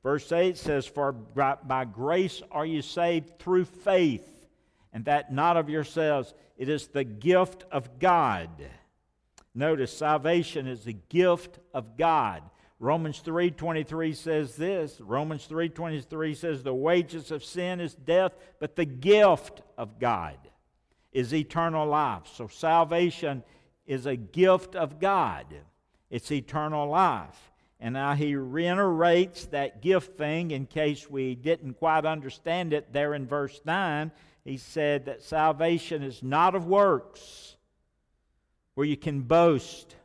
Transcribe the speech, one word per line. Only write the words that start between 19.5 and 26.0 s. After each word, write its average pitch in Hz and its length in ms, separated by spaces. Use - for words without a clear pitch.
of 110 220
God 87 380
is 123 200
eternal 156 560
life." 147 360
So 117 140
salvation 165 960
is 131 200
a 135 80
gift 180 600
of 151 240
God. 185 460